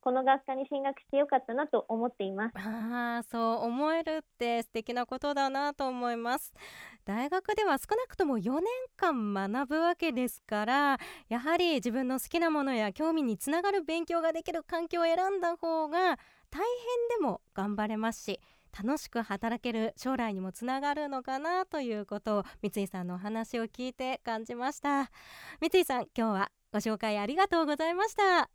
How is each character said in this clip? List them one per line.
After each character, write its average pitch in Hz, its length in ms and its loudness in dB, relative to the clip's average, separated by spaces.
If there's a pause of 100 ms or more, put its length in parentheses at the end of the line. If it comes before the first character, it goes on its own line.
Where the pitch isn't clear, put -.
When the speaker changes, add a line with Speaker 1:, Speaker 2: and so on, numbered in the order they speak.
Speaker 1:
こ 254 60 4
の 262 100 2
学 262 220 4
科 262 100 -4
に 269 120 -4
進 277 160 -4
学 277 180 -2
し - 100 -20
て 277 60 4
よ 285 100 6
か 285 80 2
っ 262 100 2
た 233 80 -6
な 294 140 0
と 233 220 2
思 226 180 0
っ - 20 0
て - 140 -6
い 190 80 -2
ま 202 160 -2
す。 233 80 -6
Speaker 2:
あ 233 680 -4
ー、 - 60 -
そ 233 260 0
う 226 100 -2
思 269 260 0
え 330 120 0
る 311 180 -2
っ - 40 -20 (140)
て 233 240 0
素 - 60 -10
敵 233 240 -4
な 247 120 0
こ 254 140 -8
と 285 140 0
だ 277 160 2
な 285 240 0
と 277 160 -2
思 240 240 -2
い - 20 -2
ま 233 240 -2
す。 - 140 -12 (500)
大 233 260 -2
学 381 260 0
で 427 100 2
は 294 120 4
少 - 160 -2
な 494 140 0
く - 80 -18
と 370 100 2
も 269 120 2
四 220 180 0
年 339 80 0 (320)
間 240 380 0
学 202 340 -2
ぶ 311 140 0
わ 349 160 2
け 330 160 0
で 247 160 0
す - 120 -12
か 208 220 -2
ら、 269 340 2 (300)
や 240 140 -2
は 311 160 2
り 349 180 4
自 240 160 0
分 254 160 0
の 254 140 -2
好 - 80 -10
き 339 100 0
な 339 100 4
も 302 140 2
の 269 100 0
や 214 200 0
興 320 180 0
味 320 100 2
に 226 160 0
つ - 120 -6
な 320 120 2
が 403 80 2
る 392 140 2
勉 330 220 -2
強 - 160 0
が 320 100 2
で 330 120 -2
き 349 100 -4
る 330 100 -4
環 339 240 -2
境 339 140 0
を - 20 4
選 330 120 4 (140)
ん 392 120 0
だ 339 160 0
方 320 320 0
が、 330 100 2 (520)
大 294 100 -4 (480)
変 466 100 2
で - 20 2
も 240 200 0 (120)
頑 202 220 -2
張 214 120 0
れ 214 100 -2
ま 220 160 0
す - 100 -12
し、 196 160 -4 (420)
楽 262 180 0
し - 100 -12
く 233 120 -2
働 226 400 -4
け 240 120 -2
る 220 240 0
将 262 180 -2
来 226 180 -2
に 190 60 -4
も 185 140 -6
つ - 100 -10
な 262 160 -2
が 285 140 0
る 294 160 -4
の 262 120 -4
か 262 160 -4
な 359 280 0
と 311 160 -4
い 240 180 -2
う 202 60 -6
こ 202 160 -6
と 214 160 2
を、 196 60 0 (180)
三 202 220 -2
井 190 40 -4
さ 185 160 -6
ん 175 40 -4
の 180 80 -4
お - 20 -8
話 220 420 -4
を 226 80 -2
聞 254 220 -6
い 247 40 -12
て 254 300 -4
感 226 220 -4
じ 240 100 -8
ま 254 160 -2
し - 100 -12
た。 277 300 0 (480)
三 339 220 6
井 - 20 6
さ 254 160 0
ん、 214 40 -2 (140)
今 226 120 2
日 - 20 2
は 196 200 0 (200)
ご 208 80 2
紹 220 160 0
介 208 220 0
あ 202 80 -2
り 262 100 -2
が 381 140 4
と 330 140 4
う - 20 4
ご 294 100 2
ざ 320 140 0
い 349 40 0
ま 392 140 2
し 415 80 -4
た。 370 400 4